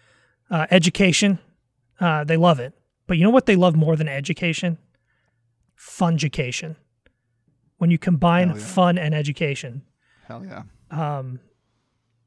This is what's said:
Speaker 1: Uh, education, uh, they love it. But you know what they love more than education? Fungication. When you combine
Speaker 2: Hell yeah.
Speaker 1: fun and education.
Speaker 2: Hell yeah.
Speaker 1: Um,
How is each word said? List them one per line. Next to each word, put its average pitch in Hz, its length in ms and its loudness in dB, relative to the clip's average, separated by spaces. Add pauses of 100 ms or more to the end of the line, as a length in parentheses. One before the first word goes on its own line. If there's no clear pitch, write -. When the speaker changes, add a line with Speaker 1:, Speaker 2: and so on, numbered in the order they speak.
(500)
Speaker 1:
Uh, 160 200 -2
education, 185 680 2 (600)
uh, 156 240 0
they 160 140 0
love 165 220 4
it. 127 140 -12 (340)
But 180 100 0
you 160 60 4
know 202 80 6
what 247 160 4
they 208 80 4
love 180 200 4
more 160 200 2
than 156 120 -4
education? 160 680 -4 (1000)
Fungication. 156 1000 -4 (1000)
When 170 140 0
you 165 60 2
combine 175 520 2
Speaker 2:
Hell 160 100 -6
yeah. - 40 -14
Speaker 1:
fun 180 340 2
and 156 180 -2
education. 143 640 -6 (460)
Speaker 2:
Hell 117 180 -18
yeah. 104 180 -16 (280)
Speaker 1:
Um, 139 480 -8 (880)